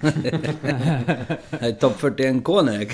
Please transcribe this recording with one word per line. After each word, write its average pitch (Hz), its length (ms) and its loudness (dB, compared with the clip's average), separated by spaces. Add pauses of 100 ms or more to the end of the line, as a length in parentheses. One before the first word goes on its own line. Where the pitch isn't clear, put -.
<laughs> 151 1500 -2
Jag 120 200 -2
är 113 40 0
topp 127 260 2
fyrtioen 131 420 2
K 180 200 4
nu, 107 320 0